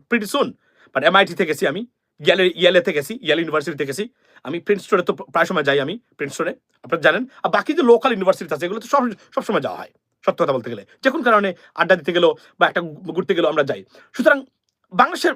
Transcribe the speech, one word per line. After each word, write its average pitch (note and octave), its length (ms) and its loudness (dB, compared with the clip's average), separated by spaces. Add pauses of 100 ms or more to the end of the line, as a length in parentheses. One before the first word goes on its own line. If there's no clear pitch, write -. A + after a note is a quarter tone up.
pretty G#3+ 260 -2
soon, C#4 160 0 (420)
but C3+ 100 -2
এমআইটি F3+ 320 4
তে F#3 100 0
গেছি D3+ 220 -2
আমি, F#3 180 -4 (340)
ইয়েলে, F3+ 360 2
ইয়েলেতে F3 380 2
গেছি, D3 280 -6
ইয়েল D3 180 0
ইউনিভার্সিটিতে D3+ 460 -4
গেছি। E3 240 -6 (340)
আমি D#3 160 -8
প্রিন্সটনে F#3 440 0
তো - 100 -2
প্রায় E3 320 -2
সময় E3 180 -2
যাই C#3+ 160 2
আমি, D3+ 200 -6 (180)
প্রিন্সটনে, D#3 360 -6 (300)
আপনারা D#3+ 180 -4
জানেন। F3 240 2 (180)
আর F3+ 60 0
বাকি G3+ 240 -2
যে E4+ 80 0
লোকাল A#3 300 4
ইউনিভার্সিটি F#3 420 0
আছে, D3+ 120 -4
এগুলো G#3 140 -6
তো - 80 -18
সব, C#4+ 140 2 (340)
সবসময় G3 260 -2
যাওয়া G2 160 -8
হয়, F#2 140 -14 (340)
সত্য F3+ 180 0
কথা D3 100 0
বলতে A#2+ 160 -6
গেলে। G#2 160 -12 (180)
যে C4 60 4
কোনো C#4+ 140 -2
কারণে G#3 300 2 (220)
আড্ডা F3 200 2
দিতে E3+ 180 -4
গেলো E3 220 4 (240)
বা E3+ 80 4
একটা F3 140 -2
ঘু-, E3 320 -10
ঘুরতে F3+ 220 -2
গেলেও E3 140 2
আমরা D3+ 140 0
যাই। A2 200 -6 (300)
সুতরাং C4+ 320 2 (480)
বাংলাদেশের D4 420 2